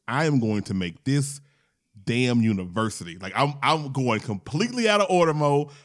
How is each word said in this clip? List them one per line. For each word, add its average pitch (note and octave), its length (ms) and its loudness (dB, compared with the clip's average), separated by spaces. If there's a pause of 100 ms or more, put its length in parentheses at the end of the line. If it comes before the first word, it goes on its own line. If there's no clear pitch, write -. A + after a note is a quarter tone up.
I C#3 180 0
am D3 140 2
going G#2+ 240 0
to A2 120 -6
make F2 280 -4
this C#3 380 -2 (640)
damn A#2+ 360 2
university. F#2+ 760 -2
Like, F#2 180 -12
I'm, C#3+ 180 0 (100)
I'm D3 280 0
going B2 300 0
completely G#3+ 640 -2
out G#3 140 4
of F#3+ 80 2
order, F3 240 4
Mo. D3 380 0 (140)